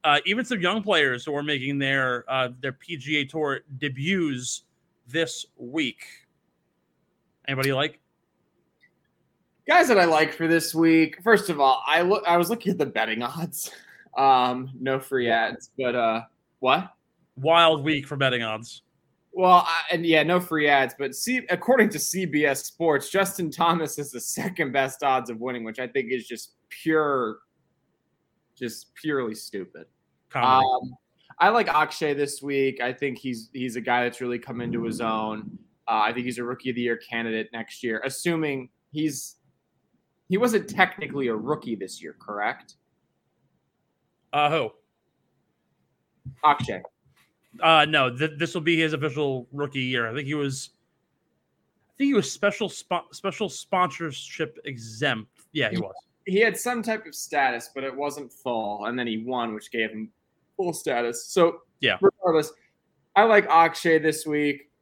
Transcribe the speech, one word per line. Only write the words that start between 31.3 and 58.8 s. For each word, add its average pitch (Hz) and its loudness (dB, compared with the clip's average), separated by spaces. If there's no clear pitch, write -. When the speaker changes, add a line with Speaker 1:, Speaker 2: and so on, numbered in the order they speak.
Speaker 2:
I 180 8
like 220 2
Akshay 151 0
this 139 -4
week. 135 0
I 123 -2
think 131 -6
he's, 117 -8
he's 123 -8
a 123 -6
guy 123 2
that's 120 -4
really 123 -4
come 120 -10
into 120 -4
his 113 -6
own. 110 -4
Uh, 110 0
I 110 2
think 123 -6
he's 117 -8
a 120 -6
Rookie 120 -8
of 117 -6
the 120 -4
Year 117 -2
candidate 113 -6
next 113 -12
year, 110 -4
assuming 143 -4
he's, 151 -6
he 185 0
wasn't 220 0
technically 143 0
a 110 -2
rookie 120 -6
this 92 -12
year, 78 -16
correct? 104 -8
Speaker 1:
Uh, 147 2
who? 143 0
Speaker 2:
Akshay. 117 2
Speaker 1:
Uh, 160 6
no, 135 2
th-, 151 -2
this 160 -4
will 175 -4
be 160 2
his 160 0
official 139 -4
rookie 139 -6
year. 127 -2
I 113 -6
think 139 -8
he 143 -6
was, 139 -4
I - -20
think 277 2
he 277 2
was 196 2
special 202 -2
spo-, - -6
special 196 -4
sponsorship 170 -4
exempt. 113 -4
Yeah, 127 0
he 95 -4
Speaker 2:
He 87 -2
Speaker 1:
was. 92 -8
Speaker 2:
he 196 2
had 220 2
some 247 -4
type 220 -4
of 151 -18
status, 131 -2
but 135 -8
it 135 -8
wasn't 143 -6
full, 104 -4